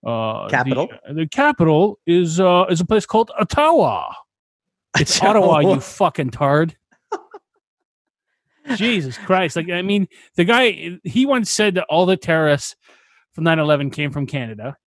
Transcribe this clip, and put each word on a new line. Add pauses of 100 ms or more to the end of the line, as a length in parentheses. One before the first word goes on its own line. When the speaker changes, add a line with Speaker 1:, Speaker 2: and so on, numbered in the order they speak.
Speaker 1:
uh,
Speaker 2:
Capital? (200)
Speaker 1:
the,
the
capital
is,
uh,
is
a
place
called
Ottawa." (880)
It's
Speaker 2:
<laughs>
Ottawa.
Speaker 1:
Ottawa,
you
fucking
tard. (340)
<laughs> (1600)
Jesus
Christ.
Like,
I
mean, (260)
the
guy,
he
once
said
that
all
the
terrorists (580)
from
nine
eleven
came
from
Canada. (120)